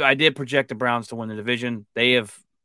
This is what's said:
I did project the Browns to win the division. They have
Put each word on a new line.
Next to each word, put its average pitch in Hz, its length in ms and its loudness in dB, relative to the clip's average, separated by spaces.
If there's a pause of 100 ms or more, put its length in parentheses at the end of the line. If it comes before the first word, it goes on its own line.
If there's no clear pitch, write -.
I 139 120 4
did 151 200 2
project 135 320 -2
the 120 80 -10
Browns 120 320 -2
to 120 80 -12
win 113 140 -8
the 107 60 -10
division. 117 500 -6 (100)
They 123 180 4
have 113 240 0 (280)